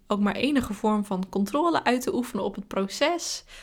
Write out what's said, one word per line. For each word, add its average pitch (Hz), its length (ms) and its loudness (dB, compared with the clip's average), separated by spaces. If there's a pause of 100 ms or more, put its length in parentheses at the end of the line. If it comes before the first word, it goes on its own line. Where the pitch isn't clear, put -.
ook 202 140 0
maar 202 140 2
enige 254 400 0
vorm 214 300 2
van 185 240 -2
controle 294 560 2
uit 247 180 2
te - 120 -2
oefenen 240 300 -2
op 196 100 -4
het 196 140 -10
proces. 285 760 -2 (180)